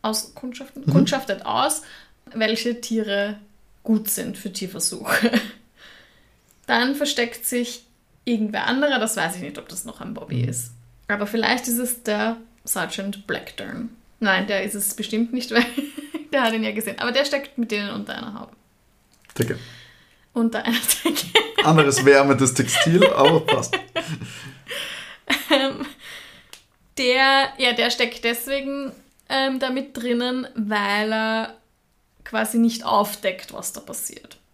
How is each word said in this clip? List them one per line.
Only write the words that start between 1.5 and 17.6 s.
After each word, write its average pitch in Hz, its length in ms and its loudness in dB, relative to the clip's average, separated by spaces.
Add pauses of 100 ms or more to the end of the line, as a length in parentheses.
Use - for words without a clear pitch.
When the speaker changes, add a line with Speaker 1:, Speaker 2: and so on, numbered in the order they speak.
Speaker 1:
welche 226 460 0
Tiere 208 580 0 (460)
gut 214 260 2
sind - 260 -4
für 185 160 -10
Tierversuche. 185 760 -2 (680)
<laughs> - 720 -20
Dann 247 280 2
versteckt 285 520 -2
sich 240 380 -4 (400)
irgendwer 214 440 0
anderer, 262 320 2
das 220 160 -2
weiß 175 200 -2
ich 180 60 -10
nicht, 143 160 -12
ob - 100 -16
das - 160 -10
noch - 160 -14
ein - 140 -10
Bobby - 300 -4
Speaker 2:
Mhm. 120 40 -2
Speaker 1:
ist. - 220 -8 (380)
Aber 208 180 -2
vielleicht 233 420 0
ist 233 100 0
es 247 260 -4
der 214 320 0 (280)
Sergeant 196 640 -6
Blackburn. - 640 -8 (300)
Nein, 196 260 2
der 196 160 0
ist 202 140 -6
es - 180 -4
bestimmt 220 380 -2
nicht, 247 180 -4
<laughs> - 0 -
weil 240 160 4 (640)
der 269 120 4
hat 226 100 2
ihn 226 100 -2
ja 220 80 -2
gesehen. 214 280 -6
Aber 240 120 -2
der 277 120 2
steckt 277 340 -4
mit 226 140 -4